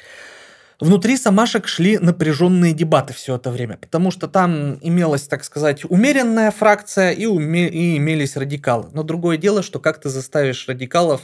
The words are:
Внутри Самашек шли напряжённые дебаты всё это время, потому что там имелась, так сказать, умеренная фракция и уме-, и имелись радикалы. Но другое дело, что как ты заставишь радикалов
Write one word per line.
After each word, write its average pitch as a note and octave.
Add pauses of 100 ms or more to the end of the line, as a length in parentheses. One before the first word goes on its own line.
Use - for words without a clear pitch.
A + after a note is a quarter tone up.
(800)
Внутри G#3
Самашек G#3+
шли G3
напряжённые E3+
дебаты D3+
всё -
это B2
время, A#2+
потому F3+
что -
там D3+
имелась, E3
так C#3+
сказать, D3
умеренная A3+
фракция G3+
и G3
уме-, E3+
и E3
имелись D3
радикалы. C3+
Но D#3
другое E3
дело, G3
что D#3
как D#3
ты C#3
заставишь C3
радикалов C3+